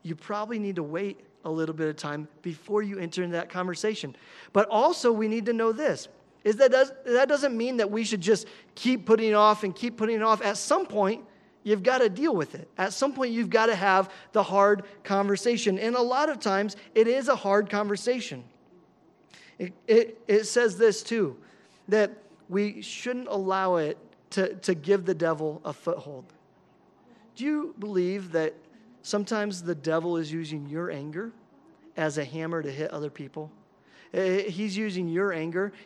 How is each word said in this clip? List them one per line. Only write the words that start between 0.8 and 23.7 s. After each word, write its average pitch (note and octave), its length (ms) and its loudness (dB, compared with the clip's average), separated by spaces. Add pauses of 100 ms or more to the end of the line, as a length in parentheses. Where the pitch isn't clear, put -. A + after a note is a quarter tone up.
wait F#3 380 -6 (240)
a D#3+ 60 -6
little D#3+ 240 -2
bit D#3 140 -2
of D3+ 80 -4
time D3+ 300 -8 (140)
before F3+ 400 -4
you G3+ 180 -6
enter F3 240 -6
into E3+ 140 -4
that E3+ 140 -4
conversation. F3+ 640 -4 (380)
But G3+ 160 4
also B3 420 4
we A3 160 0
need A3 160 -2
to A#3 80 0
know A3+ 200 0
this, A3+ 360 -2 (340)
is G#3 140 2
that B3+ 140 10
does, C4 200 6 (140)
that B3 240 4
doesn't C#4 260 2
mean A#3+ 220 -2
that G#3 140 2
we A3 120 -2
should G#3 200 -2
just F#3+ 240 4 (280)
keep B3 300 0
putting A3 240 4
it G#3 60 4
off G#3 280 6
and F#3+ 140 -4
keep A#3+ 220 -6
putting A3 180 0
it G#3+ 60 0
off. A3 180 2
At G#3 160 -2
some F4 300 0
point, G#3 360 0 (400)
you've G#3 200 0
gotta B3 260 4
deal B3+ 260 0
with D3+ 200 -2
it. D#3+ 120 -14 (120)
At G3 160 -2
some C#4 180 0
point, B3+ 200 -2
you've A3+ 180 -2
gotta A3 240 4
have F#3+ 360 4 (220)
the G#3+ 100 4
hard G3 420 4 (180)
conversation. G3+ 760 0
And A3+ 180 -2
a B3 60 2
lot C4 280 0
of B3+ 100 -6
times, G3+ 360 -2 (180)
it A3+ 140 6
is B3+ 200 0
a C4 80 4
hard G3+ 320 2
conversation. G#3 760 -2 (1160)
It, F3+ 160 -8 (120)
it, A3+ 400 4
it G#3+ 180 4
says A3 340 0
this A3 240 4
too, F#3+ 340 -2 (520)
that G#3 220 2 (380)
we G3+ 320 -4
shouldn't B3 480 -8
allow F#3+ 480 0